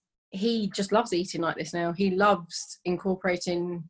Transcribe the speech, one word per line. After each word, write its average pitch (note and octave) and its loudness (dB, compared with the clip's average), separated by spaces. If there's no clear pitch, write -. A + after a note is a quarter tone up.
he G#3+ 0
just G3 -2
loves A#3 2
eating F3 -2
like E3 0
this - -6
now. E3+ 0
He F#3+ 2
loves F#3 2
incorporating F3 0